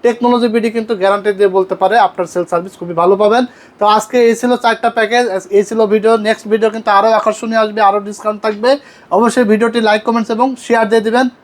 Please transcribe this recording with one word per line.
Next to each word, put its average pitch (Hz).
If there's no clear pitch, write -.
টেকনোলজি 240
বিডি 226
কিন্তু 220
গ্যারান্টি 202
দিয়ে 202
বলতে 185
পারে 190
আফটার 185
সেল 175
সার্ভিস 175
খুবই 175
ভালো 175
পাবেন। 214
তো 208
আজকে 214
এই 233
ছিল 247
চারটা 226
প্যাকেজ, 220
এই 202
ছিল 220
ভিডিও। 220
নেক্সট 214
ভিডিও 214
কিন্তু 220
আরও 202
আকর্ষণীয় 220
আসবে, 214
আরও 202
ডিসকাউন্ট 208
থাকবে। 220
অবশ্যই 226
ভিডিওটি 220
লাইক, 214
কমেন্টস 233
এবং 247
শেয়ার 226
দিয়ে 220
দিবেন। 240